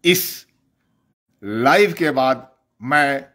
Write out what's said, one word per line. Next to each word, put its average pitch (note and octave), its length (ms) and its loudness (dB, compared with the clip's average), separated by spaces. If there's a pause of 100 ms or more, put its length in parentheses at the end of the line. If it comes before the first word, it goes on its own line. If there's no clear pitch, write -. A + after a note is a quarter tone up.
इस - 420 -2 (960)
लाइव C#3 500 2
के D#3 180 -2
बाद C3 400 -2 (300)
मैं C#3 400 0 (140)